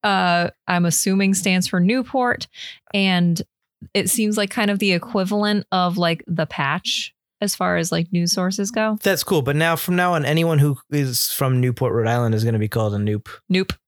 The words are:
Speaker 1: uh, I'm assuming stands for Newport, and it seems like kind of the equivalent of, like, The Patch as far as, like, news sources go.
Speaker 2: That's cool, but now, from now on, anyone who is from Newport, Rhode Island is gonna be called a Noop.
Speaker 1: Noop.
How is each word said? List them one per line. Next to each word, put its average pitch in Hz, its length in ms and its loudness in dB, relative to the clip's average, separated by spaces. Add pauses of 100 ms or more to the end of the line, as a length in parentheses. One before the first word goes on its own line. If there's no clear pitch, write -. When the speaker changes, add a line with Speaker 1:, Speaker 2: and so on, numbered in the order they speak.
Speaker 1:
uh, 180 460 2 (180)
I'm 175 180 2
assuming 190 480 2
stands 185 340 2
for 185 120 0
Newport, 247 680 0 (460)
and 180 480 2 (520)
it 196 160 0
seems 214 280 0
like 202 120 -2
kind 208 220 0
of 196 80 -2
the 196 140 2
equivalent 202 800 0
of, 180 260 0
like, 165 300 0
The 160 180 -2
Patch - 680 -4 (280)
as 202 140 -2
far 180 220 0
as, 165 140 -2
like, 165 220 -2
news 175 180 0
sources 190 400 -2
go. 220 320 -2
Speaker 2:
That's 190 200 2
cool, 170 180 2
but 139 160 0
now, 165 180 2
from 180 220 -4
now 180 160 2
on, 156 120 0
anyone 160 340 2
who 143 180 4 (120)
is 135 420 -2
from 131 280 0
Newport, 123 340 0
Rhode 113 140 0
Island 117 280 2
is 110 100 0
gonna 113 140 0
be 107 100 -2
called 110 240 -2
a 101 40 -2
Noop. 104 300 -2 (240)
Speaker 1:
Noop. 185 240 0 (120)